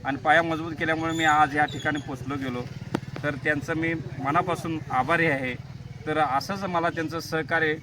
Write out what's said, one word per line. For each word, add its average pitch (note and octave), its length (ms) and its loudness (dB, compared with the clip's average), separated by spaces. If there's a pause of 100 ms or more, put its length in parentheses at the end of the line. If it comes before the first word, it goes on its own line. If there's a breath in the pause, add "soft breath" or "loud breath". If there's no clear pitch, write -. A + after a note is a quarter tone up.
आणि C3+ 120 -2
पाया D#3 260 6
मजबूत E3 280 -2
केल्यामुळे E3 420 0
मी D#3+ 100 0
आज D3+ 340 6
या D3+ 80 6
ठिकाणी D3 340 -2
पोचलो C3+ 360 -6
गेलो. C3 260 -4 (640)
तर D3 120 -2
त्यांचं D3 380 -2
मी E3 200 0 (260)
मनापासून E3 600 0 (120)
आभारी D3 340 4
आहे. C3+ 280 2 (540)
तर D#3 100 0
असंच D3+ 460 0
मला F3 260 2
त्यांचं D#3+ 300 -4
सहकार्य D#3+ 640 0